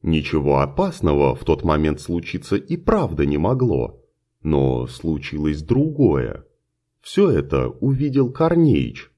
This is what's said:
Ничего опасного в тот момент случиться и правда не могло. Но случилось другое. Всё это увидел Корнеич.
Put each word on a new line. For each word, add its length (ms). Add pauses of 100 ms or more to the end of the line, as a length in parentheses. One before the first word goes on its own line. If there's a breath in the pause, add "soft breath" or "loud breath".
Ничего 580
опасного 760
в 80
тот 200
момент 360
случиться 560
и 220
правда 480
не 120
могло. 680 (380)
Но 460
случилось 760
другое. 840 (560)
Всё 280
это 400
увидел 600
Корнеич. 880